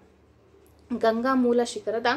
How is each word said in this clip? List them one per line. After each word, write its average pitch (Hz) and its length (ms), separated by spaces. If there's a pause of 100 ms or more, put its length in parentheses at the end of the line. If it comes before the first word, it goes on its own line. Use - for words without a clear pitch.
(1000)
ಗಂಗಾ 226 360
ಮೂಲ 240 300
ಶಿಖರದ 226 420 (100)